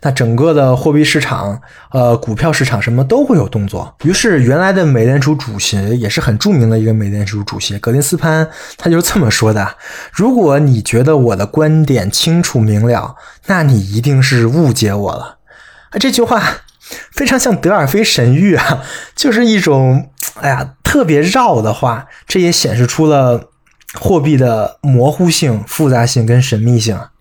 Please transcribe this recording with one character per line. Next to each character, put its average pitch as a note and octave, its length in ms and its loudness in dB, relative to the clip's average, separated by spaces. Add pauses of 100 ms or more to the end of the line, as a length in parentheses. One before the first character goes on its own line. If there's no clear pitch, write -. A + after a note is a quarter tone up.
那 D3 100 -2
整 A#2+ 240 0
个 D#3 180 2
的 C3+ 220 2
货 C#3+ 160 0
币 D3 100 4
市 D3+ 200 0
场、 G2+ 400 -6 (300)
呃， A#2+ 260 2
股 A2 180 -6
票 D#3 160 0
市 C#3 140 0
场 A2 160 -2
什 A#2 100 -2
么 B2 140 2
都 B3+ 200 2
会 B3+ 120 2
有 G#2 100 0
动 G#2 180 -4
作。 - 380 -10
于 D#3 80 2
是 F#3 320 2
原 C3 160 2
来 F#3+ 140 0
的 F#3 120 2
美 B2 200 2
联 C3 160 2
储 D3 120 0
主 A#2 240 -6
席， G2+ 400 -2
也 A2 120 -2
是 B2+ 100 -4
很 A#2 180 0
著 G3+ 140 0
名 B2 180 2
的 A2+ 80 2
一 A2 60 0
个 A2 100 2
美 G#2+ 140 -2
联 G2+ 180 -4
储 G#2+ 180 -6
主 - 160 -10
席， G2+ 180 -8
格 A#2 140 -4
林 C3+ 100 2
斯 D#3+ 160 -2
潘， D#3+ 320 0 (280)
他 - 120 -2
就 E3 100 2
是 F3 80 -2
这 G#3+ 120 0
么 B2+ 100 2
说 A2 240 0
的 G2+ 220 -4 (360)
：“如 B3 240 0
果 D3+ 220 2
你 C3+ 240 2
觉 A#2+ 220 0
得 D#3 120 2
我 A#2+ 200 2
的 F#2+ 100 -2
观 D#3 400 2
点 A2+ 240 -2
清 E3 320 0
楚 - 180 -2
明 G#2+ 260 2
了， - 300 -2 (300)
那 F#3 160 0
你 C3+ 180 4
一 G2+ 220 -4
定 C3+ 200 2
是 B2 260 2
误 C#3 260 2
解 G#2 180 0
我 G2+ 220 -4
了。” - 240 -14 (540)
啊， - 80 -4
这 C4 120 0
句 A#3 120 2
话 A#3 200 0 (680)
非 C#4 160 -4
常 B3+ 120 0
像 A#3+ 160 0
德 D#3+ 160 0
尔 F#3 140 2
菲 F#3+ 180 0
神 B2 300 2
谕 E3+ 240 2
啊， - 260 -2 (320)
就 C#4 160 0
是 A#3 140 2
一 A3 140 2
种， C3+ 500 2 (320)
哎 C#3+ 80 -2
呀， C3 240 -4 (100)
特 C4+ 220 0
别 D3 160 2
绕 F#3 400 0
的 G#2+ 100 -2
话， B2 360 -4 (200)
这 F#3 140 0
也 E3+ 100 2
显 - 240 -2
示 A#2+ 120 2
出 D#3+ 180 0
了 C3 440 2 (440)
货 - 260 0
币 D3 160 0
的 A#2 460 0
模 C3 300 2
糊 F3 180 0
性、 A#2 380 -2
复 D3 240 -2
杂 A#2+ 120 2
性 A#2+ 220 0
跟 A#2+ 160 4
神 A#2 180 -2
秘 A#2+ 200 2
性 G#2 160 -2
啊。 - 260 -14